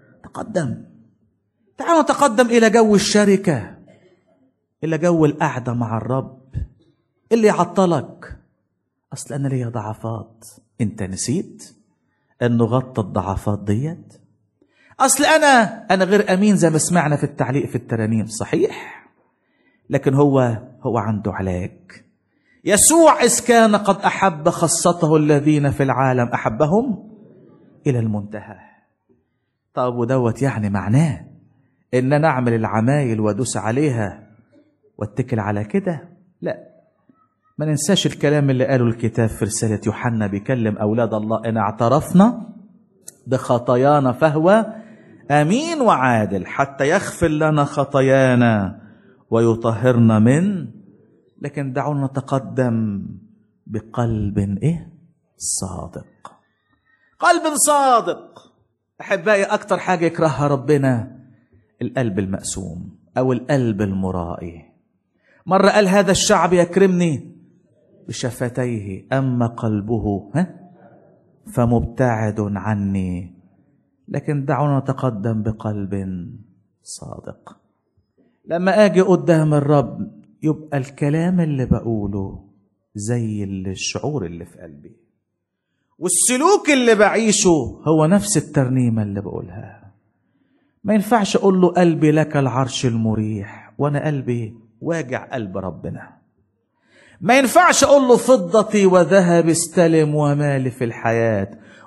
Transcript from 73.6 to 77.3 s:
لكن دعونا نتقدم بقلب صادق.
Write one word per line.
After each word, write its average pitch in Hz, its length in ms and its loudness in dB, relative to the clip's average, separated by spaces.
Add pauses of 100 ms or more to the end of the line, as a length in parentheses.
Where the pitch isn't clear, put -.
لكن 143 360 -6
دعونا 139 340 0
نتقدم 117 640 -4
بقلب 104 520 -6 (880)
صادق. - 760 -18 (880)